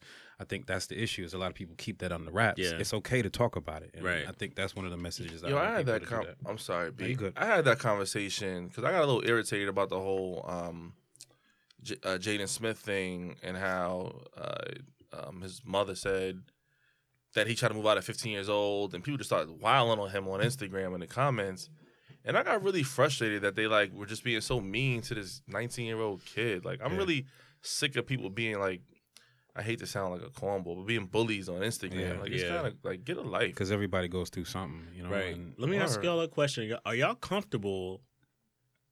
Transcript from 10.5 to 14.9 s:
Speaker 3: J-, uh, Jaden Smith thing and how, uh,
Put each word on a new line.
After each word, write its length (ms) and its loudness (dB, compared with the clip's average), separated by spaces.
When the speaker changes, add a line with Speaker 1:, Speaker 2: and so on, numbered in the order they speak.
Speaker 3:
J-, 200 -6
uh, 140 0
Jaden 300 0
Smith 320 -2
thing 640 -2
and 140 -6
how, 640 0
uh, 260 -6